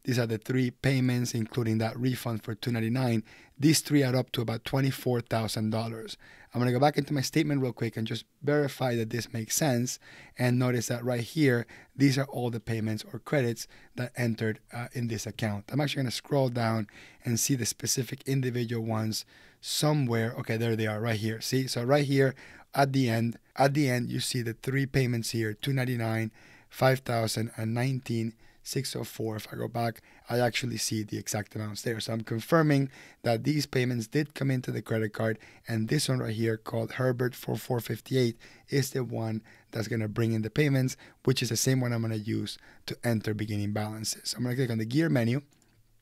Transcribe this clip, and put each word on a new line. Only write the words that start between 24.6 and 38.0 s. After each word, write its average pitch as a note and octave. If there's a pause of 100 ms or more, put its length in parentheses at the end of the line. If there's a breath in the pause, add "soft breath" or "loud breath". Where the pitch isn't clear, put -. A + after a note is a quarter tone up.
payments B2
here, A2
two -
ninety-nine, A2+ (380 loud breath)
five C3
thousand, A2+
and A2
nineteen A#2+ (320 soft breath)
six -
oh B2
four. A2
If G#2+
I C3+
go A#2
back, A#2 (300 loud breath)
I A#2+
actually A#2
see A2
the G#2+
exact G#2
amounts G#2+
there. A2+
So A2+
I'm A2+
confirming C#3 (320 loud breath)
that A#2
these C#3+
payments B2
did D3
come C#3
into B2+
the A#2
credit A2
card, A2 (300 loud breath)
and A2+
this D3
one C3
right A#2
here A2+
called A2+
Herbert B2+
four -
four A#2+
fifty-eight A#2+ (320 loud breath)